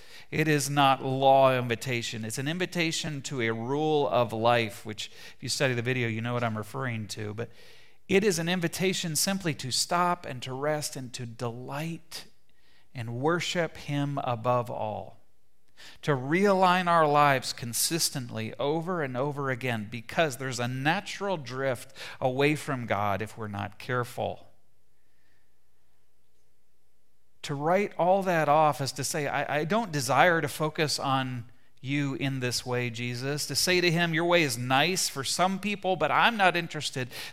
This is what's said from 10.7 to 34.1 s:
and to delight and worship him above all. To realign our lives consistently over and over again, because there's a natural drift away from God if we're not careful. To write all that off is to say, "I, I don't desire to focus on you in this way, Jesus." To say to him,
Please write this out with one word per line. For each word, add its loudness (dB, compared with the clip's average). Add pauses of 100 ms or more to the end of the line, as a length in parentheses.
and -10
to -8
delight -8 (680)
and -8
worship 0
him -4
above 0
all. -8 (840)
To 2
realign 4
our 6
lives 4
consistently -4
over -2
and -4
over -2
again, -2
because -2
there's -4
a -2
natural -2
drift -4 (280)
away 2
from -4
God 0
if -10
we're -6
not -6
careful. -4 (3000)
To -6
write 2
all 4
that 2
off 6
is -2
to -4
say, -2
"I, 0
I 0
don't 0
desire 6
to 0
focus -2
on 0 (360)
you -2
in -2
this -2
way, 0
Jesus." -4
To -4
say 4
to 4
him, 2